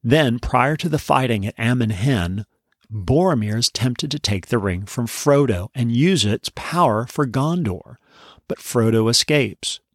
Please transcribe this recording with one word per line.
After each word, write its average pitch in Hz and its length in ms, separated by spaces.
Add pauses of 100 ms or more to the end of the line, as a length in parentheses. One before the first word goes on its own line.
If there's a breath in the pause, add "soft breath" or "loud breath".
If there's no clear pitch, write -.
Then, 123 380
prior 135 360
to 170 120
the 151 100
fighting 120 480
at - 120
Amon 117 320
Hen, 98 540 (460)
Boromir 110 680
is 120 120
tempted 127 420
to 151 60
take 98 280
the 123 100
ring 98 300
from 117 200
Frodo 123 680
and 117 200
use 147 300
its - 300
power 123 520
for 143 200
Gondor, 135 720 (500 loud breath)
but - 140
Frodo 113 500
escapes. - 680 (140)